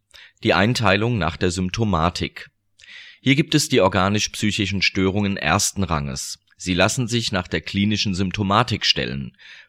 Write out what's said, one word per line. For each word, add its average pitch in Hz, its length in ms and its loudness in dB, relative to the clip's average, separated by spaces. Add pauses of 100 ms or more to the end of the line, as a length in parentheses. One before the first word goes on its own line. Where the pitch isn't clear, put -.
(440)
Die 104 100 4
Einteilung 107 640 2
nach 80 200 -2
der 92 140 0
Symptomatik. 92 1000 -2 (720)
Hier 135 140 4
gibt 156 200 2
es 143 140 0
die 131 100 4
organisch-psychischen 98 1000 0
Störungen 98 560 0
ersten 95 460 0
Ranges. 73 560 -4 (200)
Sie 90 140 -4
lassen 104 340 2
sich 117 240 -2
nach 92 160 -2
der 82 140 -4
klinischen 101 540 0
Symptomatik 101 680 0
stellen. 65 540 -2 (320)